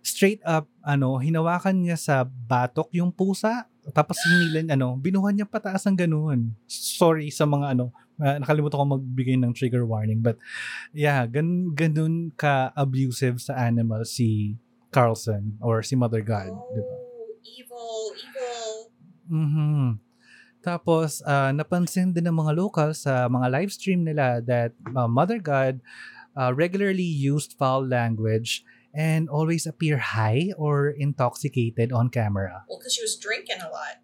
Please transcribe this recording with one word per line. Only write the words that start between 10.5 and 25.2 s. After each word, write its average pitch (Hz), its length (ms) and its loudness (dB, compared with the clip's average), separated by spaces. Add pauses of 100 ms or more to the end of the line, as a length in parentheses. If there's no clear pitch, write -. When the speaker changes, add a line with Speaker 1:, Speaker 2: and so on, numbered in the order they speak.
Speaker 1:
yeah, 147 340 2
gan-, 165 480 0
ganun 160 600 0
ka-abusive 131 1040 0
sa 131 160 -8
animal 117 480 0
si 107 540 0 (320)
Carlson 107 720 0
or 113 180 2
si - 140 -4
Mother 117 260 2
God, 104 300 -4
Speaker 2:
Oh, - 240 -14
Speaker 1:
di 508 80 -4
ba? 508 140 -8 (500)
Speaker 2:
evil, 233 520 -12 (200)
evil. 240 520 -10 (600)
Speaker 1:
Mm-hmm. 151 560 2 (720)
Tapos, 165 640 0
ah, 139 320 2
napansin 175 560 0
din 170 160 0
ng 170 100 2
mga 156 220 2
local 170 320 0
sa 131 400 0
mga 127 240 2
live 170 160 0
stream 185 320 0
nila 143 400 2
that, 120 320 0 (240)
uh, 123 80 2
Mother 151 320 2